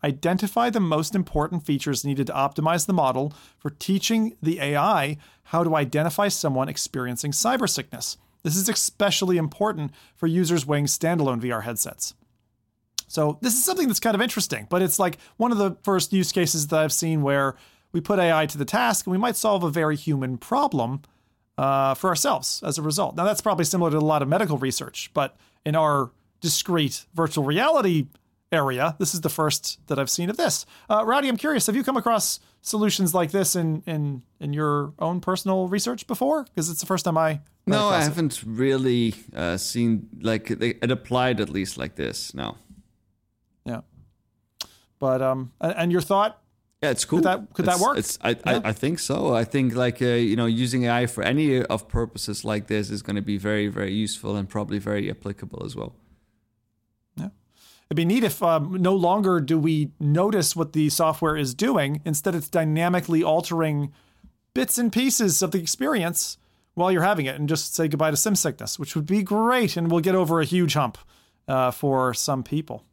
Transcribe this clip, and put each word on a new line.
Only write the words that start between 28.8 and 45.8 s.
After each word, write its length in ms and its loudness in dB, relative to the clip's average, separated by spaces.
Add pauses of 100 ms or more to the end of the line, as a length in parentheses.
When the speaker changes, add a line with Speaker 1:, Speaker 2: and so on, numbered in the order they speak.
Speaker 1:
this 140 -2
is 80 -6
the 80 0
first 580 -2
that 100 -2
I've 120 -2
seen 200 -2
of 80 -4
this. 280 0 (240)
Uh, 160 2
Rowdy, 240 2
I'm 80 0
curious, 300 0
have 80 2
you 80 0
come 140 -2
across 420 0 (220)
solutions 520 0
like 180 2
this 240 0
in, 300 -2
in, 380 -4 (180)
in 100 -4
your 480 -2
own 220 -2
personal 480 -2
research 380 -4
before? 380 -2 (100)
'Cause 140 -2
it's 120 -8
the 60 -8
first 180 -2
time 120 0
I 120 2
ran 100 -4 (280)
Speaker 2:
No, 200 2
I 100 2
Speaker 1:
across 60 4
it. 60 2
Speaker 2:
haven't 360 -2
really, 680 2 (200)
uh, 240 -2
seen, 520 0 (120)
like, 300 -2
it, 100 -2 (200)
it 100 0
applied 480 0
at 100 -2
least 280 -4
like 180 -8
this, 380 -6
no. 240 -10 (1080)
Speaker 1:
Yeah. 160 -8 (1160)
But, 220 0
um, 400 -2
a-, 180 -2
and 120 2